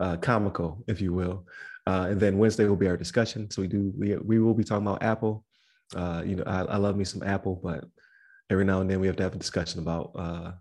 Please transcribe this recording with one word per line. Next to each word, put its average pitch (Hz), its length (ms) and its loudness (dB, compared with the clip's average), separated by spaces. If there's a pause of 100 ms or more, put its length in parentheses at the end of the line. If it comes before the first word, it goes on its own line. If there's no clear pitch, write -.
uh, 90 160 0
comical, 98 720 0
if 95 120 -2
you 92 120 0
will. 90 340 -2 (400)
Uh, 92 240 2
and 101 80 0
then 98 200 4
Wednesday 107 260 6
will 101 100 4
be 92 140 4
our 87 80 2
discussion. 107 540 -2
So - 120 -4
we 95 60 -2
do, 98 280 0
we, 101 200 0
we 110 240 2
will 113 140 6
be 110 100 2
talking 104 220 0
about - 160 -2
Apple. 110 420 0 (500)
Uh, 87 300 -4
you 95 120 -2
know, 87 100 -2
I, 95 160 -2
I 95 160 -2
love 101 180 2
me 101 80 0
some 92 180 -8
Apple, 95 400 -2
but 82 220 -6 (680)
every 98 140 4
now 95 160 4
and 95 100 2
then 95 100 2
we 95 60 2
have 90 100 0
to 98 60 0
have 92 120 -2
a 98 40 -8
discussion - 420 -4
about, 85 360 -4
uh, 85 440 -6